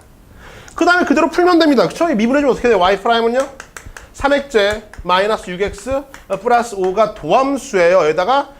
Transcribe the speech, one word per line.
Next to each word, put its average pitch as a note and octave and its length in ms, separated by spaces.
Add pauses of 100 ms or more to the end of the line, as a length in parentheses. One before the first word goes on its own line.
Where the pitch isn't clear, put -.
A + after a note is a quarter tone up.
(760)
그 - 120
다음에 F4 180
그대로 C#4+ 240
풀면 F4 300
됩니다. C#4+ 280
그쵸? D#4+ 220
이 D#4 60
미분해주면 B3 380
어떻게 A#3+ 160
돼요? A3 100
Y F#3+ 240
프라임은요? A#3 680 (440)
삼 C#4 200
X A3 500 (220)
마이너스 G3 440
육 F3+ 140
X B3+ 400 (400)
플러스 A#3 320
오가 F#3+ 400
도함수예요. F#3+ 920
여기다가 F#3 540